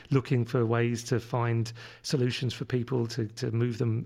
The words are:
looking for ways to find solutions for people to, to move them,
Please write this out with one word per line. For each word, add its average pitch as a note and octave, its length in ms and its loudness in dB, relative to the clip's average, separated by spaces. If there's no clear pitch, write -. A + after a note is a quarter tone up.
looking C3 320 4
for A#2 220 2
ways A#2 400 2
to A#2+ 140 0
find A#2 520 0
solutions B2 520 0
for - 120 -8
people A#2+ 420 0
to, A2+ 200 -4
to A2+ 240 -6
move A#2 260 0
them, A2+ 280 0